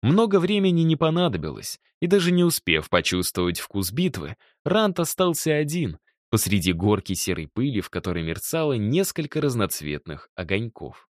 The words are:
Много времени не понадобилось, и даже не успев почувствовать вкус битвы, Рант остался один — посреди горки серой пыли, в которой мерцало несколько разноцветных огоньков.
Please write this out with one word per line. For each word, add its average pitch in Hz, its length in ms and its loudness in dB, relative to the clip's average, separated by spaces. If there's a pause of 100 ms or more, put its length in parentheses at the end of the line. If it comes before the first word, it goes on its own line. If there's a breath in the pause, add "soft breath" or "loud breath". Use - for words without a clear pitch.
Много 196 380 4
времени 190 420 2
не 160 140 2
понадобилось, 139 840 -2 (220)
и 175 60 -2
даже 180 240 4
не 175 120 4
успев - 460 2
почувствовать 90 720 0
вкус 95 320 -4
битвы, 123 440 -2 (280 soft breath)
Рант 202 360 2
остался 165 560 0
один — 147 420 -2 (320)
посреди 92 440 2
горки 98 400 0
серой 85 340 -4
пыли, 117 340 -2
в - 80 -8
которой 85 340 -4
мерцало 147 500 -2
несколько 147 680 -2
разноцветных 80 920 -4
огоньков. 92 720 -6 (120)